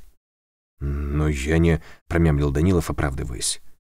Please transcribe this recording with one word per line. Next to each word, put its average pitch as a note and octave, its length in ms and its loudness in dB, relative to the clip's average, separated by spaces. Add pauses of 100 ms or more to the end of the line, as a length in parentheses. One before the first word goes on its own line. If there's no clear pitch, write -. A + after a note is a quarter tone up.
(800)
«Но C#2+ 480 -2
я D2+ 320 0
не», — E2 220 4 (260)
промямлил D2 440 2
Данилов, E2 380 2
оправдываясь. C2 720 -6 (220)